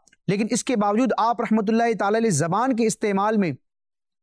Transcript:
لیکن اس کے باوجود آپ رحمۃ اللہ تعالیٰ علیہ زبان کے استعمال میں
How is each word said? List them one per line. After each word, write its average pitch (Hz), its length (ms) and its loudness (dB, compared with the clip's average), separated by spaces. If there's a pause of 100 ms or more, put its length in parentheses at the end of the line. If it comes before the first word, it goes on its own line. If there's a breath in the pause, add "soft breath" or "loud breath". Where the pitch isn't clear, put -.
(280)
لیکن 208 220 0
اس 220 140 -2
کے 254 120 -2
باوجود 208 420 2
آپ 233 240 0
رحمۃ 220 260 0
اللہ 226 320 2
تعالیٰ 214 200 0
علیہ 226 160 2
زبان 196 400 0
کے 226 100 0
استعمال 214 520 0
میں 180 140 0 (720)